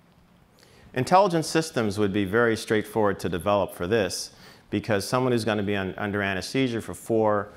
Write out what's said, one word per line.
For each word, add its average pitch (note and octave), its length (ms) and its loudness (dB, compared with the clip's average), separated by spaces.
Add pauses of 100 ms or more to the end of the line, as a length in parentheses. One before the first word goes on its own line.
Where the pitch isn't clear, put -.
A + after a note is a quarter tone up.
(960)
Intelligent E3+ 500 4
systems A2+ 560 0
would G2+ 120 2
be G2+ 120 2
very A2+ 320 2
straightforward G#2 640 0
to G2+ 80 -4
develop F#2 460 0
for F2 120 -6
this, F#2+ 440 -2 (400)
because G2+ 360 -2
someone B2+ 240 0
who's A#2 140 0
gonna G#2+ 180 0
be G2+ 140 -2
un-, F#2+ 200 -4
under G2+ 260 -2
anesthesia A2 580 -2
for F#2 140 -10
four G#2+ 640 0